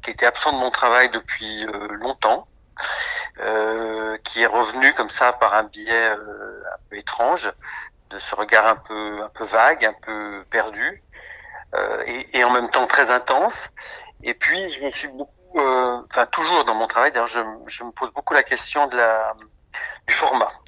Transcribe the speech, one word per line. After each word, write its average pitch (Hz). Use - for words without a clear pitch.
qui 120
était 123
absente 139
de 131
mon 127
travail 123
depuis, 110
euh, 104
longtemps, 113
euh, 110
qui -
est 117
revenue 120
comme 110
ça 123
par 110
un 110
biais, 113
euh, 104
un -
peu 101
étrange, 120
de 98
ce -
regard 107
un 110
peu, 107
un 107
peu -
vague, 113
un 107
peu 104
perdu, 113
euh, 107
et, 127
et 123
en 123
même 120
temps 127
très 135
intense. 135
Et -
puis, 180
je 135
me 135
suis -
beaucoup, 139
euh, 127
enfin, 120
toujours -
dans 113
mon 110
travail, 131
d'ailleurs, 117
je, 117
je 120
me 113
pose -
beaucoup 143
la 135
question 143
de 123
la, 110
du -
format. 131